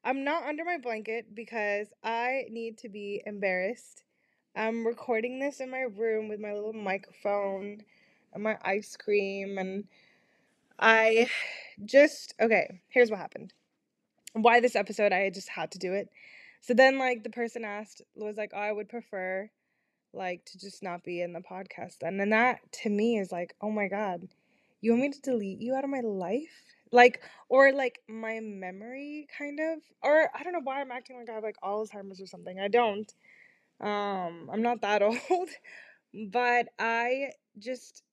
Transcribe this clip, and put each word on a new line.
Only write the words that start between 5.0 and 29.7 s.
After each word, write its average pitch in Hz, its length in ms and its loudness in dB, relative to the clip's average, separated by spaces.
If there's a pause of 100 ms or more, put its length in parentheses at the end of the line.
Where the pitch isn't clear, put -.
this 277 200 -4
in 262 120 -8
my 262 100 -4
room 220 460 -2
with 208 120 -6
my 208 140 -6
little 208 200 -6
microphone 202 1040 -4 (540)
and 202 100 -8
my 214 180 -2
ice 202 340 -4
cream, 196 600 -2
and 190 280 -4 (920)
I 226 520 6 (560)
just, 294 540 6
okay, 208 500 2
here's 247 200 6
what 202 100 -4
happened. - 340 -14 (800)
Why 233 260 8
this 240 160 2
episode, 208 360 2
I 196 180 2
just 190 200 -10
had 160 220 -8
to 185 80 -14
do 185 140 -4
it. 196 160 -4 (520)
So 247 120 -2
then, 262 260 8
like, 247 240 -2
the 233 60 -10
person 233 360 -6
asked, 208 360 -12 (140)
was 214 220 -8
like, 214 160 -8
"Oh, 202 60 -8
I 208 120 -4
would 214 180 -6
prefer, 190 600 -8 (640)
like, 180 320 -8
to 190 140 -20
just 196 240 -16
not 180 200 -8
be 175 180 -6
in 175 120 -6
the 170 80 -10
podcast - 580 -14
then." 185 200 -4
And 202 120 2
that, 233 280 4 (240)
to 220 60 -2
me, 220 280 2
is 190 140 -4
like, 175 300 -8
"Oh 214 100 -4
my 208 160 -2
God, 185 400 -4 (540)
you 226 100 2
want 240 100 4
me 285 80 0
to 277 120 -10
delete 214 400 -4
you 247 140 -4
out 269 80 -2
of 277 60 -6
my 269 120 -4
life?" 208 720 -6 (200)
Like, 247 300 10 (260)
or, 269 220 8
like, 262 360 -4
my 220 320 -8
memory, 220 960 -12
kind 285 240 -10
of. 311 200 -2 (240)